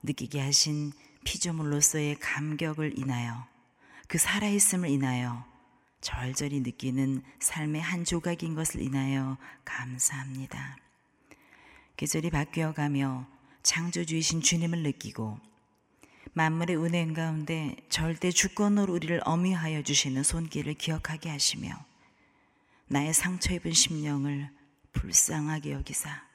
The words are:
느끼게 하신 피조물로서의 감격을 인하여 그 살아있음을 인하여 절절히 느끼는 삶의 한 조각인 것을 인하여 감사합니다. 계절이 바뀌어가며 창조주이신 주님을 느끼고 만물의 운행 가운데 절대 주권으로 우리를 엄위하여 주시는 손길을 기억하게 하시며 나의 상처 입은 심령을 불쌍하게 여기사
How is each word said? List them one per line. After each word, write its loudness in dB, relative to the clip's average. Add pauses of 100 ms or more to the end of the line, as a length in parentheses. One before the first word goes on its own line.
느끼게 -4
하신 2 (320)
피조물로서의 2
감격을 -2
인하여 -4 (640)
그 -2
살아있음을 2
인하여 0 (560)
절절히 -2
느끼는 0 (160)
삶의 0
한 -2
조각인 -2
것을 -2
인하여 0 (260)
감사합니다. -4 (1200)
계절이 -2
바뀌어가며 0 (380)
창조주이신 0
주님을 2
느끼고 -4 (920)
만물의 2
운행 2
가운데 -2 (120)
절대 0
주권으로 4
우리를 0
엄위하여 2
주시는 2
손길을 -2
기억하게 -4
하시며 -2 (1120)
나의 2
상처 0
입은 -2
심령을 2 (420)
불쌍하게 0
여기사 -6